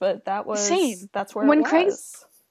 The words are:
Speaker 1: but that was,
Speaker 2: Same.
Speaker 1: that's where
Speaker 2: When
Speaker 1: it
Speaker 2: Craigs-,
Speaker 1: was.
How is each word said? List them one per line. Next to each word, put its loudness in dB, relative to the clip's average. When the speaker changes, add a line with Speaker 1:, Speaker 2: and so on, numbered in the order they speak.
Speaker 1:
but -2
that -6
was, -4
Speaker 2:
Same. -2
Speaker 1:
that's -8
where 0
Speaker 2:
When 6
Speaker 1:
it 0
Speaker 2:
Craigs-, 2
Speaker 1:
was. -6